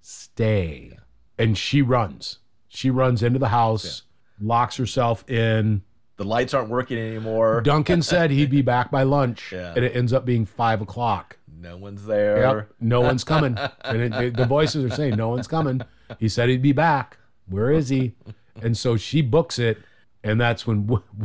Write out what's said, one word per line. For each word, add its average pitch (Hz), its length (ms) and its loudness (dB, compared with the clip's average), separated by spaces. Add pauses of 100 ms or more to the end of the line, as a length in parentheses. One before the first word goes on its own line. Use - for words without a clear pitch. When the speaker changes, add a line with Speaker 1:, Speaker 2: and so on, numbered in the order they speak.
Speaker 1:
stay." 95 880 -4
Speaker 2:
Yeah. - 80 -20 (400)
Speaker 1:
And 113 180 2
she - 240 0
runs. 120 560 0 (300)
She - 240 -4
runs 127 320 2
into 120 160 2
the 127 100 0
house, 113 540 0 (360)
Speaker 2:
Yeah. 104 100 -6
Speaker 1:
locks 120 260 0
herself 120 540 -2
in. 110 520 2 (360)
Speaker 2:
The 101 80 -10
lights 120 280 -2
aren't 123 160 -2
working 120 300 -4
anymore. 110 640 0
Speaker 1:
Duncan 151 420 2
said 170 260 2
he'd 139 220 2
be 139 100 4
back 123 300 0
by 139 120 0
lunch, 135 460 0
Speaker 2:
<laughs> - 40 -12
Yeah. 90 220 -10
Speaker 1:
and 123 80 2
it 123 120 -2
ends 123 180 0
up - 120 0
being 120 200 0
five 113 340 -2
o'clock. 107 580 -4 (220)
Speaker 2:
No 85 180 -16
one's 101 280 -14
there. 104 340 2 (180)
Speaker 1:
Yep. 101 120 -8 (120)
No 117 200 2
one's 127 220 2
coming. 147 340 0 (140)
Speaker 2:
<laughs> - 120 -20
Speaker 1:
And 120 180 -2
it, 120 120 -2
it, 123 240 -2
the 123 80 2
voices 147 400 0
are 120 100 -4
saying, 139 200 -2
"No 113 140 -2
one's 123 180 -4
coming." 143 340 -2 (380)
He 110 100 0
said 120 200 0
he'd 127 120 2
be 143 120 4
back. 143 440 0 (300)
Where 104 240 0
is 151 180 2
he? 131 240 0 (480)
And 117 160 0
so 117 180 0
she 139 280 -2
books 151 340 0
it. 117 220 0 (460)
And 110 140 0
that's 120 260 0
when 104 220 0
Wo-, 113 160 -2 (220)